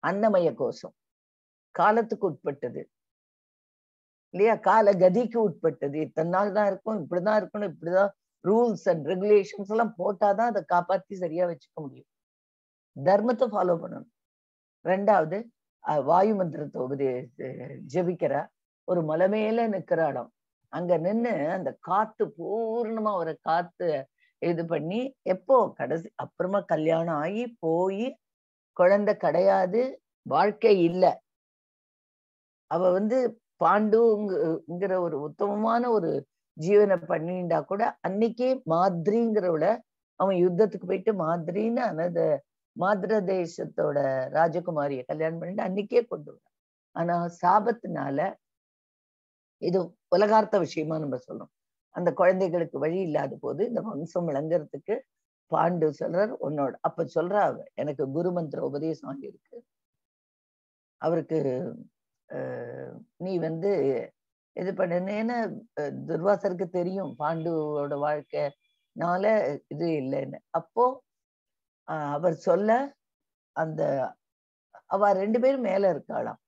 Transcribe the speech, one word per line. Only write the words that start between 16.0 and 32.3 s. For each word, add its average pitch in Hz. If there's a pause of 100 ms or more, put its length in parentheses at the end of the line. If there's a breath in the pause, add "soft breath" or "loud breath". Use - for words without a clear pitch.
வாயு 185
மந்திரத்தை 156
உபதே-, 131 (640)
ஜெபிக்கிறா. 156 (460)
ஒரு 175
மலை 160
மேல 220
நிக்கிறாளாம். 160 (440)
அங்க 175
நின்னு 214 (160)
அந்த 175
காத்து 214
பூர்ணமா 220
ஒரு 160
காத்து 175 (540)
இது 170
பண்ணி, 165 (200)
எப்போ 277 (180)
கடைசி, 151
அப்புறமா 180
கல்யாணம் 165
ஆகி 208
போய் 185 (720)
குழந்தை 202
கிடையாது, 190 (440)
வாழ்க்கை 196
இல்ல. 175 (1700)